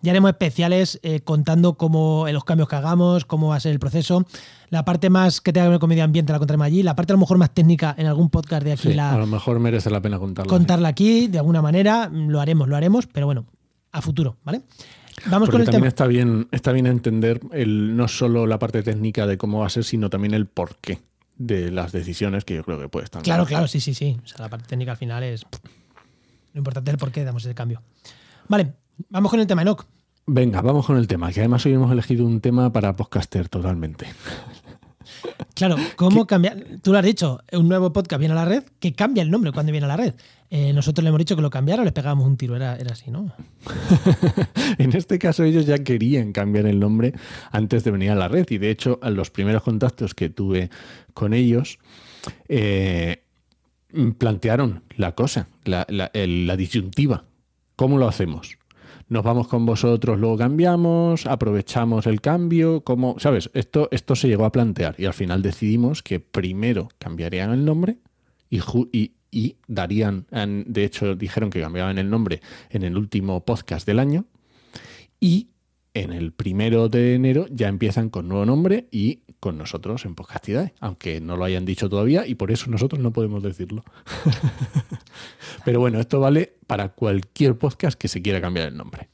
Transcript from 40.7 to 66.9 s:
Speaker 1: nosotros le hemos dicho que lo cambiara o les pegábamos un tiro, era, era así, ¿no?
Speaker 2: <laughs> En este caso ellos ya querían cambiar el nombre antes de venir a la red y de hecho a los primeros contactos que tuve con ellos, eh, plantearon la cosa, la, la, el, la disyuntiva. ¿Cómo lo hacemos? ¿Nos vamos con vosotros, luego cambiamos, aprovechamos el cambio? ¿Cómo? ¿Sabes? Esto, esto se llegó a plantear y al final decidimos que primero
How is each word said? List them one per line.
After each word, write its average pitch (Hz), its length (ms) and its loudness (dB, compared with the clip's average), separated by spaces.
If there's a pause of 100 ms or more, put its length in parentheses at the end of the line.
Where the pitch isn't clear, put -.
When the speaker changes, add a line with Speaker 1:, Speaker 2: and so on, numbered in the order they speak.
Speaker 1:
nosotros 151 300 0
le 160 60 2
hemos 156 100 4
dicho 165 160 0
que 156 60 0
lo 147 80 0
cambiara 147 320 0
o 220 40 2
les 170 80 0
pegábamos 139 340 0
un 135 100 2
tiro, 120 180 -4
era, 123 200 -4
era 123 180 -8
así, - 180 -14
¿no? 180 200 -6 (760)
Speaker 2:
<laughs> 190 720 2
En 127 180 2
este 185 240 -2
caso 170 240 2
ellos 160 220 4
ya 147 140 2
querían 123 540 0
cambiar 104 320 0
el 101 140 4
nombre 110 340 2 (380)
antes 107 320 0
de 113 80 0
venir 98 200 0
a 104 40 4
la 92 120 2
red 170 220 2
y 110 80 -2
de 104 140 0
hecho 131 300 -2
a 123 80 -4
los 95 220 -4
primeros 104 320 0
contactos 113 500 -2
que 82 160 -4
tuve 92 400 -2 (440)
con 107 200 -2
ellos, 120 460 0 (720)
eh, 95 760 0 (920)
plantearon 113 680 0 (140)
la 90 160 -2
cosa, 117 340 -2 (160)
la, 92 260 -2
la, 98 240 -4
el, 90 340 -2
la 90 100 0
disyuntiva. 95 680 -2 (500)
¿Cómo 135 220 2
lo 127 100 4
hacemos? 82 500 -6 (500)
¿Nos 113 160 -2
vamos 117 240 0
con 117 200 0
vosotros, 113 520 0
luego 113 180 2
cambiamos, 170 880 2
aprovechamos 117 800 0
el 110 140 0
cambio? 165 640 0
¿Cómo? 127 360 -2
¿Sabes? 139 340 0
Esto, 147 380 0
esto - 240 -2
se 131 120 0
llegó 110 180 4
a 110 60 2
plantear 101 460 0
y 92 80 -4
al 92 80 -2
final 92 300 -2
decidimos 117 580 0
que 90 180 -4
primero 98 800 -4